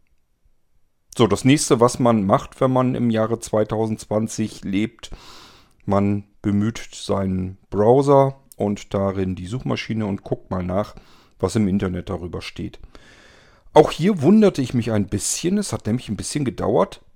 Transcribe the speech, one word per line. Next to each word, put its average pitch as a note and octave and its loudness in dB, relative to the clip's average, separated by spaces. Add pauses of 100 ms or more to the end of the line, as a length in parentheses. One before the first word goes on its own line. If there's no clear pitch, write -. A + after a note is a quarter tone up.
(1160)
So, A#2+ 6
das G2 0
nächste, C#3 4
was A#2+ 4
man A2+ 2
macht, - 0
wenn C3 2
man B2+ 2
im A#2+ 0
Jahre A2 0
zweitausendzwanzig A2 -4
lebt, G2+ -4 (760)
man G2+ 0 (180)
bemüht G#2 -2
seinen F#2+ -4 (140)
Browser C3+ 4 (200)
und G#2 -4
darin G2 -2
die F2+ -10
Suchmaschine A2+ -4
und G2 -6
guckt - -8
mal F#2 -4
nach, F2+ -4 (460)
was F#2 -2
im A2 4
Internet F#2 -2
darüber E2+ -8
steht. - -12 (960)
Auch D3+ 6
hier F3+ 0
wunderte G3 4
ich C3 -4
mich A#2 0
ein G#2 0
bisschen. E3 -4
Es G#3 -4
hat - -8
nämlich A#2+ -4
ein G#2 -6
bisschen D3 -6
gedauert, A2+ -2 (140)